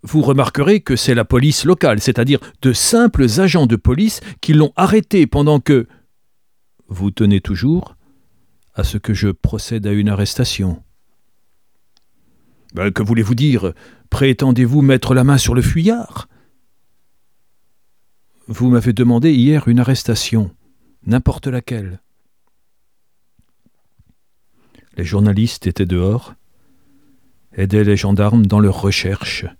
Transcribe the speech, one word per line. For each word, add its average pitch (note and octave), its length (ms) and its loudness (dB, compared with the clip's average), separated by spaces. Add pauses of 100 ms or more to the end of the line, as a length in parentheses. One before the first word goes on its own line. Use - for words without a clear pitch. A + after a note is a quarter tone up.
Vous D3+ 140 0
remarquerez C#3 600 0
que B2+ 140 -2
c'est B2 200 0
la A2+ 100 0
police C#3 400 0
locale, D3 340 2
c'est-à-dire B2 380 0 (240)
de B2+ 120 2
simples A3+ 520 2 (140)
agents F3 260 2
de A2+ 100 2
police E3 460 0 (180)
qui - 140 -2
l'ont D3+ 220 4
arrêté F#3+ 500 2
pendant C#3+ 340 0
que, B2 280 0 (1000)
vous G2 200 -4
tenez G2+ 320 2
toujours B2+ 540 -4 (800)
à F#2+ 80 -4
ce - 160 -4
que G#2+ 160 -4
je G#2 140 -2
procède G#2 580 -6
à G2+ 60 -2
une G#2 140 0
arrestation. G2 760 -4 (1900)
Ben, F#2+ 160 -2
que - 100 -4
voulez-vous A2+ 320 0
dire ? A#2+ 400 0 (380)
Prétendez-vous C3 720 2
mettre C3 320 2
la B2+ 80 2
main C#3 160 4
sur A#2+ 160 0
le B2 80 2
fuyard ? A3 680 -2 (2250)
Vous A#2 220 -2
m'avez B2 240 2
demandé B2 400 2
hier C#3 340 2
une A#2+ 120 2
arrestation, A#2 760 -2 (520)
n'importe - 400 -2
laquelle. A2+ 520 -8 (3000)
Les F2+ 60 -6
journalistes G2+ 640 0
étaient F2+ 220 -2
dehors, F#2 480 -2 (1160)
aidaient G#2 300 0
les G2+ 140 2
gendarmes G#2 480 2
dans G#2 140 4
leurs G#2 220 2
recherches. - 680 -4 (120)